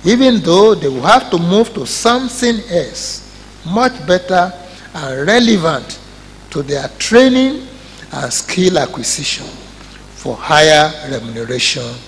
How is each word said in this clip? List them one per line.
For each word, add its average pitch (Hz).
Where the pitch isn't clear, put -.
even 240
though 190
they 147
will 131
have 233
to 175
move 190
to -
something 240
else, -
much 208
better 180
and 139
relevant 196
to 143
their 139
training 262
and 135
skill 180
acquisition -
for 123
higher 151
remuneration 120